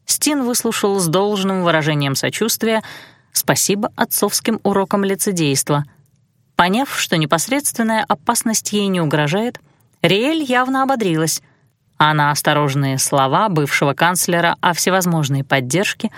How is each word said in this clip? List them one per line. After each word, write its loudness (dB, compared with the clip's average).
Стин 0
выслушал 0
с 0
должным 0
выражением 2
сочувствия -2
«Спасибо 0
отцовским -2
урокам 0
лицедейства». 0
Поняв, 0
что -2
непосредственная 0
опасность -2
ей 0
не 0
угрожает, 0
Риэль 2
явно 0
ободрилась, 0
а 4
на 2
осторожные 0
слова 2
бывшего 0
канцлера 0
о 2
всевозможной 0
поддержке, -2